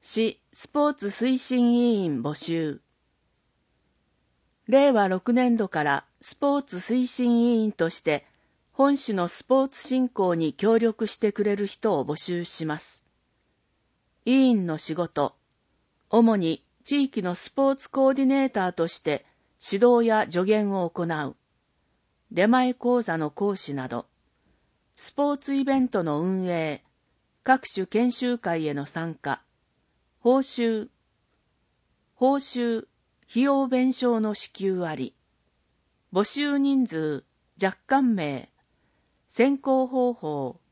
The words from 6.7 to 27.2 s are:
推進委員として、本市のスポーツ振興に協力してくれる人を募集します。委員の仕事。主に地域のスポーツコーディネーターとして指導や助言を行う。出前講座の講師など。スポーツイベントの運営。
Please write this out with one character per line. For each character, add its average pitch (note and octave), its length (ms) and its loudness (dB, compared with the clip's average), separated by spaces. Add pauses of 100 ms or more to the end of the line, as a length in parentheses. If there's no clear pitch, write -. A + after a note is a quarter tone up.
推 B3 280 -2
進 A#3+ 540 2
委 A3 40 0
員 G#3+ 80 -2
と E3 180 -2
し - 100 -14
て、 - 260 -2 (460)
本 C#4 240 2
市 B3 180 -4
の F3 140 0
ス - 160 -14
ポ C4+ 200 4
ー C4+ 40 -4
ツ - 180 -14
振 B3+ 220 0
興 F#3 260 0
に D#3+ 180 0
協 A3+ 260 2
力 A3 280 0
し - 100 -8
て G#3 160 0
く G3+ 120 -2
れ G3+ 120 0
る G3+ 100 -4
人 G3 320 -2
を - 60 0
募 D3 120 -4
集 F3 280 -6
し D#3+ 220 -8
ま D#3 140 -6
す。 - 240 -20 (1200)
委 B3 80 2
員 B3 340 4
の D#3 120 -4
仕 - 160 -8
事。 D3+ 400 -2 (760)
主 A3+ 260 6
に E3 280 -2 (200)
地 C#4+ 200 0
域 C4 180 -4
の F3+ 120 -2
ス - 160 -14
ポ C4+ 220 2
ー C4+ 40 -2
ツ - 140 -20
コ C4+ 180 2
ー C4+ 60 2
デ C4+ 100 0
ィ - 20 4
ネ C4+ 200 2
ー C4 40 -2
タ F#3 180 -2
ー F3+ 40 -4
と E3 140 -2
し - 140 -10
て D3 260 -4 (340)
指 G3+ 240 0
導 A#3+ 220 6
や G#3+ 240 2
助 F3 140 0
言 G#3 280 2
を F#3 160 -2
行 F3 140 -6
う。 D#3 340 -4 (960)
出 F3 160 2
前 B3+ 280 4
講 B3 280 0
座 E3 160 -4
の D3+ 120 -4
講 G3+ 260 -2
師 C#3+ 180 -10
な C3 140 -8
ど。 A#2 180 -8 (880)
ス - 180 -20
ポ C#4+ 200 0
ー C#4+ 40 -4
ツ C#4 180 -6
イ C#4 100 0
ベ C4+ 160 2
ン B3+ 80 2
ト G3+ 140 -2
の D3+ 180 -2
運 F#3 260 -2
営。 D#3+ 380 -4 (580)